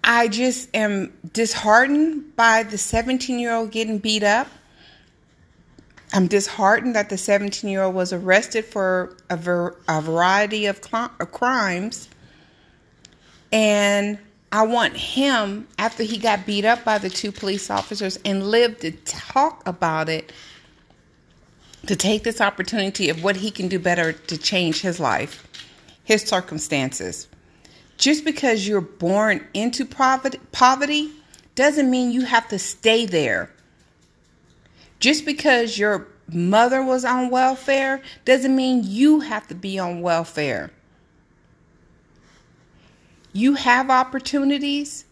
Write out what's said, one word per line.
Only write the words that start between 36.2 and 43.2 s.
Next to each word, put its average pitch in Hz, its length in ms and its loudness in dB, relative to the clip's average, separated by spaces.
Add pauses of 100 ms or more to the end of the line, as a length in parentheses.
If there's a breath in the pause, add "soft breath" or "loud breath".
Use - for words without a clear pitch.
mother 214 560 2
was 254 220 0
on 254 240 0
welfare 269 720 0 (240 loud breath)
doesn't 262 300 4
mean 262 280 2
you 269 360 4
have 233 300 -6
to 156 60 -12
be 190 220 -8
on 175 240 -4
welfare. 156 720 -2 (2500 soft breath)